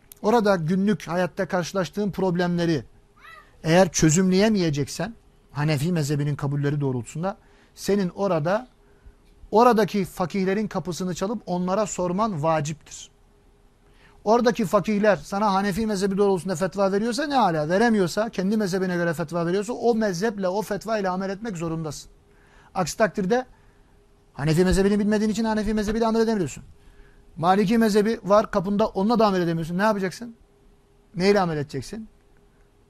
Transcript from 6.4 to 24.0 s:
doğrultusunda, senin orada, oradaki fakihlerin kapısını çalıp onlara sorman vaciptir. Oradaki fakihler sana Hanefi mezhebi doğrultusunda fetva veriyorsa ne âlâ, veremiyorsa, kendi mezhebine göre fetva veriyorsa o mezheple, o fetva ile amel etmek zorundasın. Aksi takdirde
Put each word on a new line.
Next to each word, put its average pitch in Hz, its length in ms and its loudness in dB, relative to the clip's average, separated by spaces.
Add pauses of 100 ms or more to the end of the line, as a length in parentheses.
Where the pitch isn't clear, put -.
doğrultusunda, 143 560 -4 (380)
senin 196 340 0
orada, 190 600 -2 (840)
oradaki 214 540 4
fakihlerin 190 640 -2
kapısını 180 460 -6
çalıp 208 320 -6
onlara 185 400 -2
sorman 180 560 -2
vaciptir. 156 680 -4 (1120)
Oradaki 226 400 2
fakihler 202 520 2
sana 196 380 -2
Hanefi 202 320 -2
mezhebi 196 320 -2
doğrultusunda 190 380 0
fetva 190 360 0
veriyorsa 226 340 -2
ne 285 120 0
âlâ, 160 300 2
veremiyorsa, 208 640 2
kendi 196 260 -2
mezhebine 185 400 -2
göre 170 180 0
fetva 170 320 -4
veriyorsa 196 260 -2
o 233 220 -2
mezheple, 208 540 -2
o 202 140 -4
fetva 214 360 -6
ile 190 100 -2
amel 190 220 -4
etmek 196 260 -10
zorundasın. 160 540 -8 (640)
Aksi 180 220 -4
takdirde 220 500 0 (840)